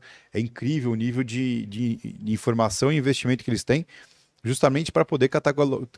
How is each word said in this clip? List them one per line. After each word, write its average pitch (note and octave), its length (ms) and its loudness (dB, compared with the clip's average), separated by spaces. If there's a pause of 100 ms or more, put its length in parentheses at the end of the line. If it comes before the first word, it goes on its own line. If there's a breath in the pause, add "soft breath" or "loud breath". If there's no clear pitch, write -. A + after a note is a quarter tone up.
(340 soft breath)
é G#2+ 60 0
incrível B2 520 -2
o A2+ 40 0
nível A#2+ 280 -2
de, A#2+ 440 -4
de, A2+ 300 -2
de - 360 -6
informação A#2 580 2
e D#3+ 60 0
investimento B2+ 460 0
que B2+ 80 -2
eles G#2+ 120 -2
têm, D#3 220 0 (580 soft breath)
justamente C3+ 480 0
pra D#3+ 140 2
poder C#3 240 2
catagolo-, C#3 580 0 (100)